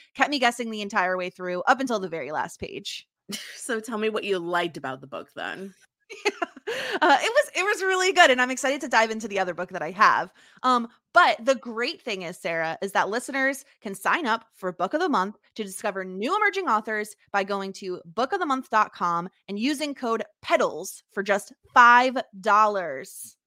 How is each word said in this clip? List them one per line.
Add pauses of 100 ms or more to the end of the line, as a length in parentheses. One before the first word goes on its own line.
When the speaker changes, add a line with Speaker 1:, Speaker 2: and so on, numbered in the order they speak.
(140)
Speaker 1:
kept
me
guessing
the
entire
way
through
up
until
the
very
last
page. (220)
<laughs> (180)
Speaker 2:
So
tell
me
what
you
liked
about
the
book
then. (380)
Speaker 1:
<laughs> (560)
Uh,
it
was,
it
was
really
good,
and
I'm
excited
to
dive
into
the
other
book
that
I
have. (320)
Um, (240)
but
the
great
thing
is,
Sarah,
is
that
listeners (160)
can
sign
up
for
Book
of
the
Month (180)
to
discover
new
emerging
authors (160)
by
going
to
book
of
the
month
dot
com (200)
and
using
code (180)
pedals
for
just (200)
five (240)
dollars. (100)